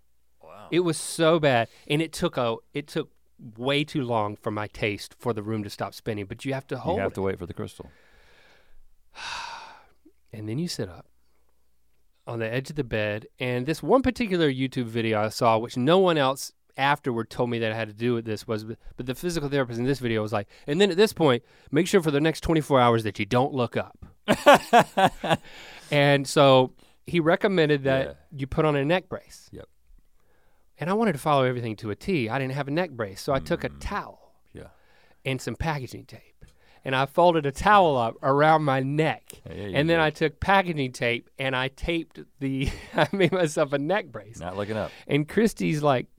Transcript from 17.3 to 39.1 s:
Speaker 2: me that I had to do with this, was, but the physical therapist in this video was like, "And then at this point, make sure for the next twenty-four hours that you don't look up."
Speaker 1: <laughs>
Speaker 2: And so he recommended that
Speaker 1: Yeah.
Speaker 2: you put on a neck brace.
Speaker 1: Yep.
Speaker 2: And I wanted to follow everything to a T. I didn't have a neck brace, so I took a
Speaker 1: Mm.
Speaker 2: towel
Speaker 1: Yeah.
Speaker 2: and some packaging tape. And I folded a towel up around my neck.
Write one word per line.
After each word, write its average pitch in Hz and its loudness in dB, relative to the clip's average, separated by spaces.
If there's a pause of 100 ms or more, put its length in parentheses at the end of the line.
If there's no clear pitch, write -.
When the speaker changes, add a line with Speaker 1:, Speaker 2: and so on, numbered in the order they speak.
Speaker 2:
me 117 -2
that 110 0
I 110 -6
had 113 -4
to 104 -16
do 117 0
with 117 -4
this, 107 -6
was, 107 -4
but - -12
the 127 -6
physical 165 -4
therapist 127 -2
in 123 -2
this 135 0
video 113 -2
was 107 -4
like, 104 -4 (180)
"And 151 0
then 208 4
at 165 -2
this 214 4
point, 131 2 (300)
make 170 2
sure 196 4
for 156 0
the 143 2
next 156 0
twenty-four 147 2
hours 117 4
that 104 -4
you 104 -2
don't 123 0
look 123 -2
up." - -6 (300)
Speaker 1:
<laughs> - 4 (480)
Speaker 2:
And 143 4
so 131 6 (320)
he 170 0
recommended 160 2
that 135 0
Speaker 1:
Yeah. 139 -10 (260)
Speaker 2:
you 135 -6
put 160 0
on 147 2
a 139 0
neck 180 0
brace. - -14
Speaker 1:
Yep. - -20 (1120)
Speaker 2:
And 147 -6
I 190 0
wanted 214 2
to 135 -4
follow 139 4
everything 120 -2
to 107 -8
a 104 -6
T. 151 -2
I 123 -4
didn't 135 -4
have 139 -6
a 139 -8
neck 165 -2
brace, 107 -8
so 147 -2
I 135 0
took - -4
a 156 -6
Speaker 1:
Mm. 139 -14
Speaker 2:
towel 160 -10 (200)
Speaker 1:
Yeah. - -18 (560)
Speaker 2:
and 127 -4
some 120 -8
packaging 131 -6
tape. - -20 (380)
And 131 -2
I 135 2
folded 170 4
a 139 -2
towel 185 4
up 117 -2
around 151 4
my 135 0
neck. 143 -4